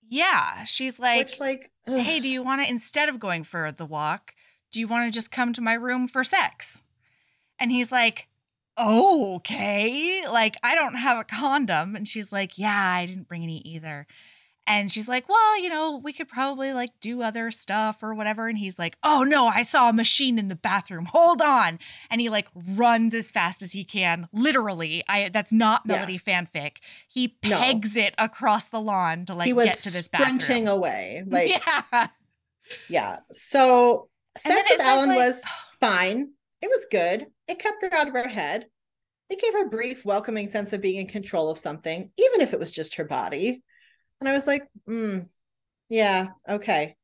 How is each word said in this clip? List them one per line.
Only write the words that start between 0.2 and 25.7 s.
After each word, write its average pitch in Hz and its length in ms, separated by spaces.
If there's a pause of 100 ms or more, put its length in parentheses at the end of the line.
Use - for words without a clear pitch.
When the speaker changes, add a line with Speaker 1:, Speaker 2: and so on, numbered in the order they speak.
Speaker 1:
She's 254 340
like, 240 280
Speaker 2:
Which, - 120
like, 269 320 (160)
ugh. 254 120
Speaker 1:
"Hey, 311 200
do 262 100
you 254 140
wanna, 269 200
instead 294 460
of 262 100
going 175 240
for 156 280
the 156 140
walk, 151 500 (360)
do 214 100
you 226 80
wanna 233 220
just 226 200
come 240 220
to 240 80
my 226 120
room 247 360
for 262 160
sex?" - 580 (760)
And 240 140
he's 247 180
like, 233 380 (500)
"Okay. 233 1500
Like, 220 360
I 254 120
don't 294 200
have 247 220
a 226 60
condom." 214 720
And 208 120
she's 214 240
like, 196 260
"Yeah, 202 380
I 180 100
didn't 185 220
bring 170 160
any 160 160
either." 156 480 (600)
And 208 240
she's 214 160
like, 247 220
"Well, 427 320
you 359 80
know, 311 280
we 277 140
could 302 160
probably, 269 460
like, 247 160 (100)
do 240 220
other 226 300
stuff 214 520
or 220 120
whatever." 214 340
And 220 80
he's 196 220
like, 170 240
"Oh, 302 200
no, 277 240
I 208 140
saw 240 280
a 226 40
machine 226 460
in 202 100
the 185 60
bathroom. 185 500
Hold 339 360
on." 226 380 (300)
And 233 100
he, 233 100
like, 208 260
runs 226 580
as 226 180
fast 185 300
as 180 120
he 190 120
can. 175 480
Literally, 202 720
I, 202 220
that's 202 240
not 220 320